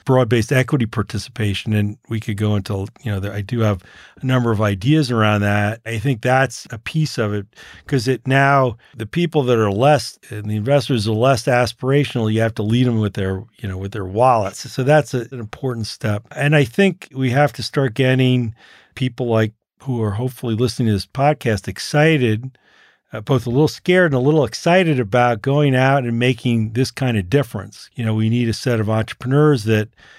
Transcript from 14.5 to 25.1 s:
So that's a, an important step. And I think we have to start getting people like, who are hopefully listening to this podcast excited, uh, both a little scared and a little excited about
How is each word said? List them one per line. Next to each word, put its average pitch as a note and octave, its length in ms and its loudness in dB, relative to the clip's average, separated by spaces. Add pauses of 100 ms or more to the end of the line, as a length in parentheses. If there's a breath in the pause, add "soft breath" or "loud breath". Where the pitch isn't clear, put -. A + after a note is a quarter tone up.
So C3+ 120 -4
that's C#3+ 320 2
a, B2 60 -2 (100)
an C3 80 -12
important A#2 480 -8
step. - 480 -6
And C#3+ 200 0
I D3 100 4
think F#3+ 500 0
we C3 160 0
have C#3 220 2
to - 100 -10
start C3+ 320 -2
getting B2+ 580 2 (400 soft breath)
people B2+ 320 -6
like, A2 280 0 (260)
who A#2+ 240 -4
are G#2 80 0
hopefully B2 420 -4
listening A#2 360 0
to G#2 40 2
this F#2+ 140 -2
podcast C3+ 600 -2
excited, C3 920 0 (540 soft breath)
uh, A2+ 100 -12
both B2 240 0
a B2 40 -4
little C#3 180 2
scared F3+ 440 2
and C3 80 0
a B2 60 0
little D3+ 180 4
excited E3 560 2
about A#2+ 420 2